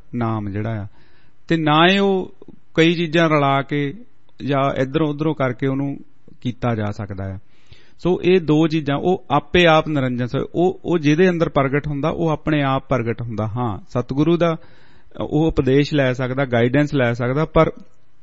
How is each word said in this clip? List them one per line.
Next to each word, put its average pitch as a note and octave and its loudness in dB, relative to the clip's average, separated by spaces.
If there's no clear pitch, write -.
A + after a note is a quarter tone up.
ਨਾਮ A2+ -2
ਜਿਹੜਾ G#2+ -4
ਆ, F#2+ -8
ਤੇ E3 2
ਨਾ D#3 4
ਹੀ G3 4
ਉਹ G3 0
ਕਈ E3 4
ਚੀਜ਼ਾਂ E3 2
ਰਲਾ C#3 2
ਕੇ C#3+ -4
ਜਾਂ C#3 0
ਇੱਧਰੋਂ D3 0
ਉੱਧਰੋਂ D3 -2
ਕਰਕੇ C3 -2
ਉਹਨੂੰ C#3 -2
ਕੀਤਾ A#2+ -2
ਜਾ G#2+ -2
ਸਕਦਾ G2 -8
ਆ। F#2+ -10
ਸੋ F3 0
ਇਹ F3+ 6
ਦੋ D#3 4
ਚੀਜ਼ਾਂ, D3 0
ਉਹ F3+ 0
ਆਪੇ E3+ 4
ਆਪ D#3 6
ਨਿਰੰਜਨ B2+ -2
ਸ-, B2 -2
ਉਹ, F3+ 0
ਉਹ F3 0
ਜਿਹਦੇ D#3 4
ਅੰਦਰ E3 2
ਪ੍ਰਗਟ C#3+ 0
ਹੁੰਦਾ, C#3+ -2
ਉਹ E3 -2
ਆਪਣੇ D3+ 0
ਆਪ C3+ -2
ਪ੍ਰਗਟ A#2 -2
ਹੁੰਦਾ। A2 -4
ਹਾਂ, A2 -4
ਸਤਿਗੁਰੂ D3 0
ਦਾ E3 2
ਉਹ D3+ 0
ਉਪਦੇਸ਼ C#3+ 2
ਲੈ C3+ 2
ਸਕਦਾ, B2+ -2
ਗਾਈਡੈਂਸ B2+ 2
ਲੈ B2 2
ਸਕਦਾ, B2+ 0
ਪਰ D#3+ 4